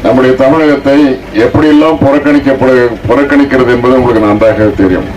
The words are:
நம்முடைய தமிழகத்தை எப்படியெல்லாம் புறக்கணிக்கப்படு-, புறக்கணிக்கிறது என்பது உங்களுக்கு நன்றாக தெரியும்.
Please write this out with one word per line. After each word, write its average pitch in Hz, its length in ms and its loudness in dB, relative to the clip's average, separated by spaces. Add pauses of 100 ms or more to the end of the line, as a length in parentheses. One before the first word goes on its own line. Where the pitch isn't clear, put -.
நம்முடைய 131 320 0
தமிழகத்தை 143 840 0 (160)
எப்படியெல்லாம் 151 640 2
புறக்கணிக்கப்படு-, 135 920 0 (180)
புறக்கணிக்கிறது 135 580 0
என்பது 123 340 0
உங்களுக்கு 110 260 0
நன்றாக 107 360 0
தெரியும். 95 420 -2 (120)